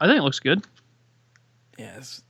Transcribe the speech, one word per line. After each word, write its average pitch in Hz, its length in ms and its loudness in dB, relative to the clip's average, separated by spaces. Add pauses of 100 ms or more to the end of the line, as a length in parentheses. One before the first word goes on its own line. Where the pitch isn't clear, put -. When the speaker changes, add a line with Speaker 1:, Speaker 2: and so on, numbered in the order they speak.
Speaker 1:
I 156 60 2
think 269 120 6
it 160 40 0
looks 139 180 -2
good. 175 240 0 (1120)
Speaker 2:
Yes. - 540 -18